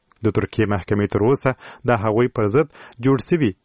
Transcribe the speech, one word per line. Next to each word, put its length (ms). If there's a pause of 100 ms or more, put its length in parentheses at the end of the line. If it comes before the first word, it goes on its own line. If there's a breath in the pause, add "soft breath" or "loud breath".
(240)
د 60
ترکیې 440
محکمې 340
تر 160
اوسه 280 (360 loud breath)
د 40
هغوی 360
پر 180
ضد 220 (380 loud breath)
جوړ 120
سوي 340 (140)